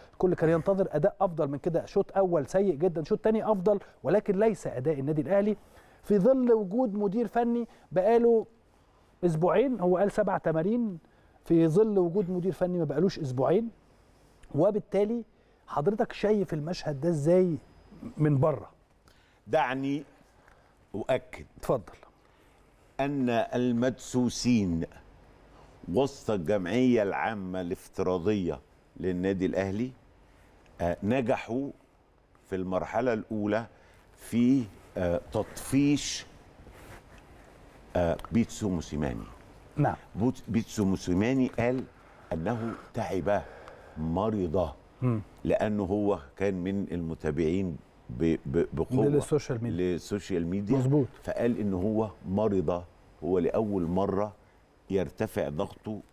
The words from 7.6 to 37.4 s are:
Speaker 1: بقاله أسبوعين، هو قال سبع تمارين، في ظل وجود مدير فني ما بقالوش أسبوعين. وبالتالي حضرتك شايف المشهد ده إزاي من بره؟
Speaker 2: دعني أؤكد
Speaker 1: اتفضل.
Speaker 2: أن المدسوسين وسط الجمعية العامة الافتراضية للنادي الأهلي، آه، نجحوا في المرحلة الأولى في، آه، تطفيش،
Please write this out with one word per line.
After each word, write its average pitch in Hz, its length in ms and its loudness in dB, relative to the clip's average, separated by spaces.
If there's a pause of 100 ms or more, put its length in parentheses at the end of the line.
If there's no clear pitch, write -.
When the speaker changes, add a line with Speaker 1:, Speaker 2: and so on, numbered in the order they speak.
Speaker 1:
بقاله 226 540 4 (800)
أسبوعين، 180 560 2
هو 180 160 4
قال 202 160 2
سبع 190 260 0
تمارين، 185 600 0 (460)
في 165 240 6
ظل 208 300 4
وجود 175 320 2
مدير 180 220 -2
فني 180 260 -2
ما 165 60 2
بقالوش 151 340 0
أسبوعين. 139 500 2 (840)
وبالتالي 208 720 2 (420)
حضرتك 202 460 0
شايف 202 420 0
المشهد 151 460 -6
ده 160 80 0
إزاي 170 500 4 (580)
من 151 220 4
بره؟ 139 320 0 (760)
Speaker 2:
دعني 135 580 0 (880)
أؤكد 113 500 -4 (140)
Speaker 1:
اتفضل. - 340 -4 (1080)
Speaker 2:
أن 139 300 0
المدسوسين 120 1500 0 (1080)
وسط 135 360 -2
الجمعية 107 720 2
العامة 92 580 -4
الافتراضية 90 1000 -2 (360)
للنادي 92 500 -2
الأهلي، 98 440 -2 (880)
آه، 85 220 0
نجحوا 117 680 -2 (800)
في 95 60 -4
المرحلة 92 560 -2
الأولى 110 540 -2 (500)
في، 123 460 2 (360)
آه، 87 220 0 (120)
تطفيش، - 920 -2 (1700)